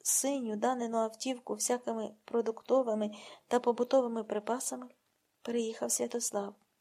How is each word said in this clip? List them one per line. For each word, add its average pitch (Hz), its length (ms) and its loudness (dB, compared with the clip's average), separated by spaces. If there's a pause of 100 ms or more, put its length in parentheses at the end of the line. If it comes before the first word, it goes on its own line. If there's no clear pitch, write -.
синю 262 520 0
Данину 233 420 0
автівку 226 560 -2
всякими 220 640 -2 (100)
продуктовими 226 880 2 (360)
та 240 120 4
побутовими 240 640 2
припасами, 240 640 -4 (520)
приїхав 233 500 -2
Святослав. 233 640 -2 (260)